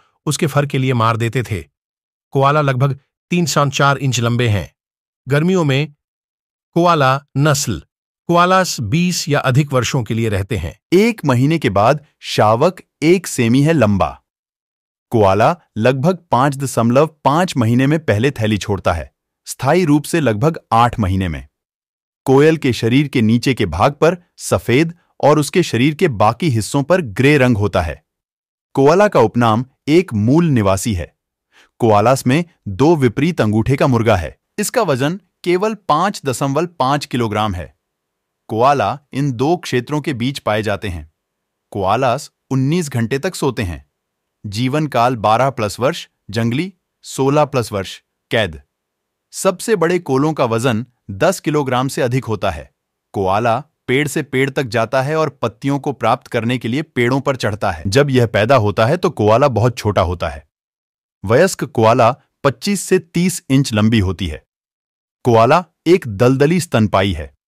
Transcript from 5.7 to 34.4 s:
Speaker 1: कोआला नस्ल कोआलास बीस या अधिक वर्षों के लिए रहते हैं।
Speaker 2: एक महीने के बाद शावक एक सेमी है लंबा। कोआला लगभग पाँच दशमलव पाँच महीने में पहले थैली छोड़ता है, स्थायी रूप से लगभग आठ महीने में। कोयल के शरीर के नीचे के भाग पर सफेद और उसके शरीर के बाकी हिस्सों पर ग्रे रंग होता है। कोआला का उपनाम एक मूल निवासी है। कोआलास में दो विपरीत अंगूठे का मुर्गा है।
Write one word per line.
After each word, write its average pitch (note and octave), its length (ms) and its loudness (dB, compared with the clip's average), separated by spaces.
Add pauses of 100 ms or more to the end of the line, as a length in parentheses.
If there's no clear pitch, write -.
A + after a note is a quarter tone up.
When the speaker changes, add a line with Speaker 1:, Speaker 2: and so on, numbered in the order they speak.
Speaker 1:
कोआला D3 460 2 (160)
नस्ल C#3 440 0 (460)
कोआलास F3 520 2
बीस E3 500 -2
या C#3 100 0
अधिक C#3 340 0
वर्षों B2+ 300 -2
के A2 100 -6
लिए A2+ 160 -2
रहते G2+ 280 -4
हैं। D#2+ 220 -10 (140)
Speaker 2:
एक A3 320 2
महीने C#3 340 2
के C#3 100 0
बाद A2 360 2 (140)
शावक A#2+ 640 0 (220)
एक F3 240 2
सेमी B2 340 2
है D#3 120 2
लंबा। G#2 360 2 (1000)
कोआला G#2+ 460 2 (220)
लगभग C3 400 0 (140)
पाँच C3+ 260 2
दशमलव C3 500 2 (160)
पाँच D#3 340 0
महीने A#2+ 300 2
में D3+ 180 2
पहले A2+ 260 0
थैली A2 260 -2
छोड़ता F#2+ 360 -2
है, D#2 180 -8 (340)
स्थायी E3+ 400 0
रूप D3 180 2
से - 160 -2
लगभग C3 400 -2 (120)
आठ A#2 280 2
महीने F#2+ 280 -2
में। C#2 200 -10 (760)
कोयल D3 320 4
के C3+ 160 -2
शरीर B2+ 340 0
के C3 140 -2
नीचे A#2 320 2
के A2+ 120 -2
भाग F#2+ 280 0
पर E3+ 240 0 (200)
सफेद C3+ 560 0 (300)
और D3+ 160 4
उसके D#3+ 240 0
शरीर C3+ 320 0
के F3+ 120 0
बाकी A2+ 420 0
हिस्सों B2 340 -2
पर F#3 180 0
ग्रे C3+ 360 2
रंग B2+ 200 4
होता G2 240 0
है। D#2+ 220 -8 (680)
कोआला E3 340 4
का F3 120 2
उपनाम A#2 460 2 (220)
एक E3+ 260 2
मूल B2 320 2
निवासी A2 480 0
है। E2+ 220 -8 (640)
कोआलास A2+ 480 2
में C#3+ 160 2 (240)
दो A#2 280 2
विपरीत C#3 460 0
अंगूठे A2 340 0
का D3+ 120 0
मुर्गा A2+ 280 2
है। E2 220 -6 (200)